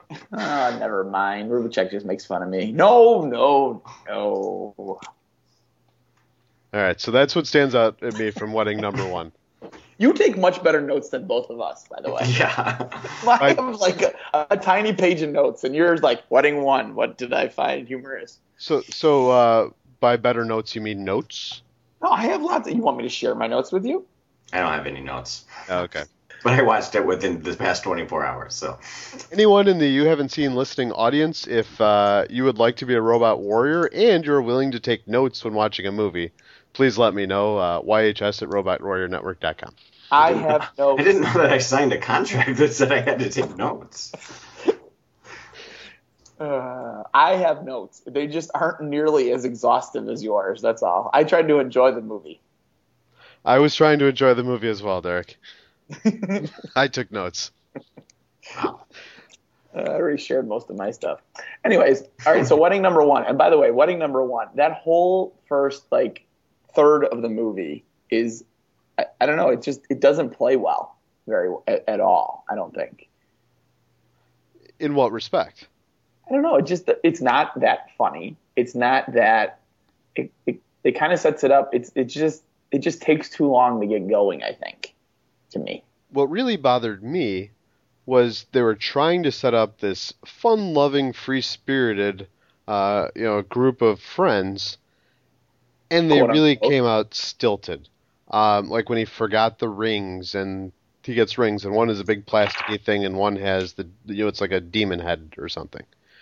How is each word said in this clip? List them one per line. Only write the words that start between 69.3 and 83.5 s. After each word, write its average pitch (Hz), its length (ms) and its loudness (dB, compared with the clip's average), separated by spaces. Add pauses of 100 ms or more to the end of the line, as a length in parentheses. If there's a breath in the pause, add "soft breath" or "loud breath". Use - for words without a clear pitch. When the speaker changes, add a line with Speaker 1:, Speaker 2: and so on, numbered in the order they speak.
Speaker 1:
know, 160 140 2
it 120 120 -2
just, 139 260 -8
it 131 120 -4
doesn't 143 300 4
play 131 260 0
well - 400 -4 (320)
very 92 200 0
w-, 90 200 -8
at, - 200 -2
at 104 120 -2
all, - 500 0
I 104 60 -4
don't 90 180 -8
think. - 340 -12 (1700)
Speaker 2:
In 147 140 -2
what 123 180 2
respect? - 560 -4 (600)
Speaker 1:
I - 40 -6
don't 277 100 2
know. 311 140 2
It 147 100 2
just, 175 220 -4 (140)
it's 165 180 2
not 131 400 0
that 113 280 0 (100)
funny. 85 380 -4 (200)
It's 123 180 -2
not 123 380 0
that, 110 480 2 (560)
it, - 160 -6 (140)
it, - 140 -6 (220)
it 135 160 0
kinda 170 200 0
sets 156 260 0
it 131 60 4
up. 139 240 4
It's, 120 200 -4
it 131 100 0
just, 151 380 -4 (280)
it 143 80 0
just 165 240 -4
takes 151 260 0
too - 180 -2
long 123 360 4